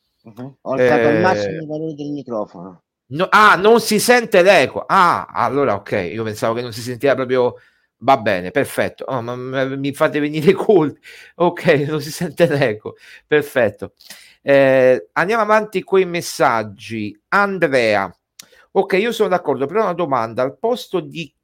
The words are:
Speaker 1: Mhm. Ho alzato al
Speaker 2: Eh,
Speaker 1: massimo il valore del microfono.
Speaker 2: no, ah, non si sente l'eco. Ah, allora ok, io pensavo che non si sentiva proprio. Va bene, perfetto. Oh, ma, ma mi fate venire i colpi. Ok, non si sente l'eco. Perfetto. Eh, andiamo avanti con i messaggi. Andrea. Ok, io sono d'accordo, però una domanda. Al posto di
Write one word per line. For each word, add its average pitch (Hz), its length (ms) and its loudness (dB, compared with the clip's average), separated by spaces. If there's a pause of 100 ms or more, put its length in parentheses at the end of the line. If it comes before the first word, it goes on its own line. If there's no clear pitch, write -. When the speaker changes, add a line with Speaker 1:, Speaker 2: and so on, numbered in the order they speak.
(220)
Speaker 1:
Mhm. 127 400 -18
Ho 120 100 -8
alzato 120 360 2
al 113 80 2
Speaker 2:
Eh, 110 40 2
Speaker 1:
massimo 104 400 -2
il 156 60 -12
valore 156 280 -8
del 143 160 -10
microfono. 104 720 -10 (260)
Speaker 2:
no, 156 220 -4
ah, 202 260 6
non 214 240 4
si 214 200 0
sente 233 400 4
l'eco. 170 460 4
Ah, 160 400 2
allora 120 480 -2
ok, 95 180 -10 (180)
io 113 140 -8
pensavo 110 300 -4
che 120 80 -6
non 123 100 -12
si 110 100 -12
sentiva 123 320 0
proprio. 123 420 0 (420)
Va 135 200 2
bene, 92 320 -2
perfetto. 120 540 -4
Oh, 127 180 -6
ma, 120 120 -10
ma 131 300 -6
mi 139 300 -6
fate 151 260 0
venire 151 300 0
i 190 40 6
colpi. 156 460 2 (360)
Ok, 175 280 0 (240)
non 151 140 -4
si 151 80 -12
sente 170 360 -2
l'eco. 139 500 -2 (300)
Perfetto. 135 640 -2 (500)
Eh, 131 680 4
andiamo 208 300 0
avanti 208 420 0
con 190 160 2
i 185 60 4
messaggi. 110 1120 -4 (100)
Andrea. 135 840 0 (640)
Ok, 190 220 -2
io 220 180 0
sono 214 160 0
d'accordo, 151 380 -2
però 190 160 -2
una 185 120 -2
domanda. 127 480 -4
Al 139 160 -6
posto 226 420 -4
di 151 320 -12 (120)